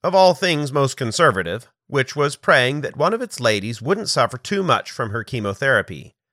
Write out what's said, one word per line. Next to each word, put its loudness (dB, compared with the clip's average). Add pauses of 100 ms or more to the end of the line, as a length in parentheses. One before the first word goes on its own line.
of -2
all 6
things -2
most 0
conservative, 0 (160)
which -4
was 0
praying 2
that -8
one 0
of -6
its -10
ladies 0
wouldn't -2
suffer 0
too -4
much 0
from -6
her -6
chemotherapy. -2 (160)